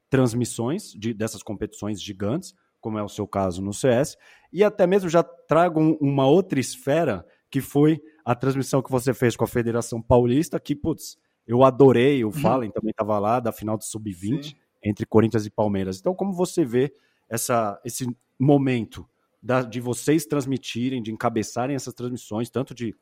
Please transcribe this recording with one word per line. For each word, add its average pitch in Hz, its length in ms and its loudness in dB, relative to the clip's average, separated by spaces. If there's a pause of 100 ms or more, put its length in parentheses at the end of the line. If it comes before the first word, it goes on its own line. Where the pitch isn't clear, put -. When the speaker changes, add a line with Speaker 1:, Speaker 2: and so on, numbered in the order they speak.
Speaker 1:
transmissões 123 800 -2
de, 110 220 -6
dessas 107 280 -6
competições 104 600 -8
gigantes, 104 520 -6 (280)
como 110 160 -6
é 104 60 -4
o 104 40 -8
seu 101 180 -6
caso 95 360 -2
no 101 120 -6
C 139 140 -2
S, 127 300 0 (340)
e 170 120 -2
até 208 220 2
mesmo 185 220 2
já 165 160 4
trago 165 560 0
um, 156 220 4
uma 139 260 2
outra 156 320 4
esfera, 135 640 -2 (240)
que 139 120 -2
foi 151 400 2 (240)
a 120 80 0
transmissão 135 480 0
que - 100 -10
você 127 220 0
fez 113 220 2
com - 80 -2
a 117 40 0
Federação 117 540 -4
Paulista, 127 580 2
que, - 160 -6
putz, - 420 -6 (280)
eu 120 180 4
adorei, 131 600 6
o 107 40 0
Speaker 2:
Uhum. 104 60 -4
Speaker 1:
Fallen 117 380 0
também 107 220 -4
tava 107 260 -2
lá, 110 200 0
da 117 120 -4
final 107 260 -6
do 104 60 -12
sub-vinte, 110 640 -8
Speaker 2:
Sim. - 60 -20 (280)
Speaker 1:
entre 104 220 -2
Corinthians 110 400 4
e 107 40 -10
Palmeiras. 95 500 -2
Então, 180 160 -2
como 196 180 -4
você 175 300 -2
vê 127 300 0 (360)
essa, 113 540 -2
esse 123 240 -8 (320)
momento 131 680 2 (340)
da, 123 200 0
de 117 180 -8
vocês 123 460 0
transmitirem, 131 760 -4
de 107 100 -8
encabeçarem 117 640 -4
essas 127 180 -10
transmissões, 120 560 -8
tanto 131 240 -6
de 117 280 -8